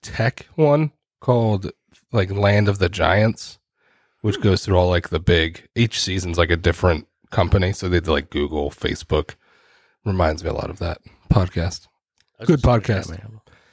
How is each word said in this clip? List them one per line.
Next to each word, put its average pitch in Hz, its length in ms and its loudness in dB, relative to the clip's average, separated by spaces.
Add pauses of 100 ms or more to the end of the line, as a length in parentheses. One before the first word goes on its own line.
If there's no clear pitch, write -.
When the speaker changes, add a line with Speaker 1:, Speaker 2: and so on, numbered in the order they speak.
Speaker 1:
tech - 540 -4
one 151 360 2 (300)
called, 110 500 0 (400)
like, 95 200 0
Land 101 360 4
of 98 120 2
the 87 100 2
Giants, 95 680 0 (600)
which - 220 -2
goes 98 240 2
through 95 120 2
all, 90 120 4
like, 87 200 0
the 80 120 -2
big, 82 420 0 (120)
each - 260 0
season's, 92 360 -4
like, 85 140 2
a 82 60 2
different 82 500 0 (240)
company. 92 400 0
So - 160 -6
they 87 140 2
did, 80 80 -4
like, 73 200 -2
Google, 73 400 -4
Facebook. - 680 -4 (680)
Reminds 82 400 -2
me - 60 -6
a - 40 -4
lot - 160 -6
of - 100 -12
that 85 180 -6 (340)
podcast. 90 560 -2 (500)
Speaker 2:
I - 40 -20
was 117 60 -14
Speaker 1:
Good 175 100 6
Speaker 2:
just 127 80 0
looking 117 300 2
at 98 100 -4
Speaker 1:
podcast. 85 40 -12
Speaker 2:
my 82 140 -12
elbow. 110 180 -20 (320)